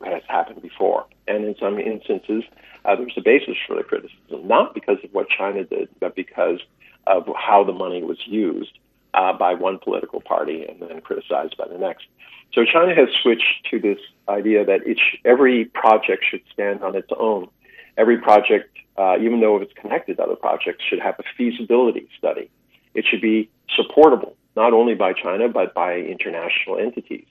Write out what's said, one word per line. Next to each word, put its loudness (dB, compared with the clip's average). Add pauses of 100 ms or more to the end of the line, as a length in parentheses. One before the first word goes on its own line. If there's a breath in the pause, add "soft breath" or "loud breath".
has -8
happened -6
before. -2 (220)
And -4
in -6
some -4
instances, -6 (400 soft breath)
uh, 2
there's -8
a -6
basis 2 (100)
for -6
the -6
criticism, -10
not 4
because -2
of -20
what -2
China -4
did, -6 (120)
but -6
because -2 (460 soft breath)
of 0
how 4
the -2
money -6
was -6
used, -4 (340)
uh, 2
by 0
one -4
political -6
party -4
and -18
then -14
criticized -6
by -10
the -14
next. -8 (480 soft breath)
So 4
China 4
has 6 (120)
switched 0
to -4
this -2 (320)
idea 2
that 2
each, 0
every 4
project 2
should -8 (100)
stand -4
on -6
its -6
own. -2 (480 soft breath)
Every 6
project, 4 (200)
uh, 2
even 0
though 4
it's -12
connected -6
to -2
other -2
projects, -4
should -2
have -4
a -16 (120)
feasibility 0 (100)
study. -6 (440)
It -4
should -2
be 0 (260)
supportable, 4 (180)
not 4
only 4
by 0
China, -2
but -2
by -2
international -6
entities. -8